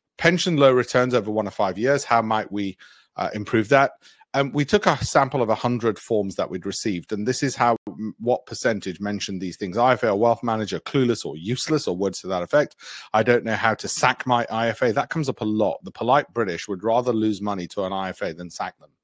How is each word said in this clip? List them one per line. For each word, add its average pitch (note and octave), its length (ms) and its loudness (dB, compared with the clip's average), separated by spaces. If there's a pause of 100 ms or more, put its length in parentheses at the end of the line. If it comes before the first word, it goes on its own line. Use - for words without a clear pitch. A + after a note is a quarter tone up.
(180)
Pension E3+ 400 2
low C#3 120 8
returns B2+ 440 2
over G#2+ 160 0
one G#2+ 180 -2
or - 20 -6
five F#2+ 280 -2
years, C#3 260 2
how A#2 160 4
might A2 320 -2
we, G2 240 -4 (400)
uh, F#2 160 -2
improve G#2+ 380 -2
that? C#3 220 6 (420)
Um, C#3 180 0
we D3 140 0
took G#3 180 2
a D#3 180 4
sample C3+ 380 2
of A#2 80 2
a A2 60 2
hundred A2+ 440 0
forms G2+ 360 -2
that - 160 -4
we'd F2 160 -8
received, F#2+ 460 -4
and G#2 140 -4
this B2 160 -2
is C3+ 140 -2
how, A#2+ 220 2 (100)
m-, G#2 300 -8
what A#2+ 260 -2
percentage G2 560 -4
mentioned G2+ 400 -6
these F2+ 160 -6
things. F#2+ 220 -6
"I B2 160 4
F A2+ 80 -2
A A#2 80 2
or G2+ 80 2
wealth A#2 240 2
manager, A2 380 -4
clueless B2 440 0
or D2 100 -8
useless," A#2+ 540 -4
or F2+ 80 -2
words F#2+ 240 -2
to - 60 -14
that F2+ 160 -2
effect. - 340 0 (380)
"I A2 80 4
don't A#2 220 4
know A2 100 -2
how A2 180 2
to G#2+ 160 -6
sack - 380 0
my A#2+ 240 2
I A2+ 180 0
F A2 140 -2
A." B2 100 4
That B2 160 -2
comes D3 220 -2
up - 100 -10
a A2 60 -2
lot. G#2+ 380 0
The F#2 60 -14
polite C3 440 2
British G2 340 -4
would F#2+ 160 -8
rather A#2 300 2
lose G#2+ 260 0
money G2 280 -4
to G2+ 160 -4
an F#2 100 -4
I F#2+ 160 -4
F - 100 -14
A F2+ 140 -4
than F2 160 -12
sack F2+ 280 -10
them. - 120 -20 (140)